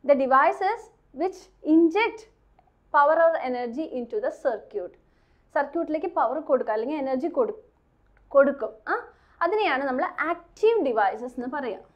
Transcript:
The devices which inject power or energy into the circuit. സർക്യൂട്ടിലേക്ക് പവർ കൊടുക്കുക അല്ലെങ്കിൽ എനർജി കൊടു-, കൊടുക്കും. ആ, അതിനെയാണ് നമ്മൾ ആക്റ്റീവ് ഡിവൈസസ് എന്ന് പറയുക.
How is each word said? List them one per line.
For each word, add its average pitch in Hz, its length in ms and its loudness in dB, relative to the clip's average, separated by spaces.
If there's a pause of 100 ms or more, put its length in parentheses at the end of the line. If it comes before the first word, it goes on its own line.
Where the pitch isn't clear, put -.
The 277 160 6
devices 370 560 2 (400)
which 381 180 -4 (360)
inject 339 460 2 (760)
power 294 200 6 (100)
or 330 60 4 (180)
energy 247 360 -6 (140)
into 233 160 -8 (100)
the 330 160 -4
circuit. 202 500 -6 (640)
സർക്യൂട്ടിലേക്ക് 311 640 -2
പവർ 254 180 0 (140)
കൊടുക്കുക 233 260 0
അല്ലെങ്കിൽ 269 280 -4
എനർജി 262 240 -4 (100)
കൊടു-, 220 240 -2 (720)
കൊടുക്കും. 277 380 2 (200)
ആ, - 20 2 (500)
അതിനെയാണ് 339 440 0
നമ്മൾ 262 160 -2 (280)
ആക്റ്റീവ് 427 540 0
ഡിവൈസസ് 220 520 0
എന്ന് 247 180 -6
പറയുക. 254 260 -8 (140)